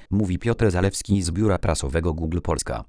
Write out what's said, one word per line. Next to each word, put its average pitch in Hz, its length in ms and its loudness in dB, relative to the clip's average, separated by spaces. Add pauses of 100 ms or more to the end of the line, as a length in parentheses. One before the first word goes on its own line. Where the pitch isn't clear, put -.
(100)
mówi 92 280 0
Piotr 113 320 2
Zalewski 95 520 0
z 85 80 -2
biura 98 280 2
prasowego 80 560 0
Google 82 260 -2
Polska. 76 480 -4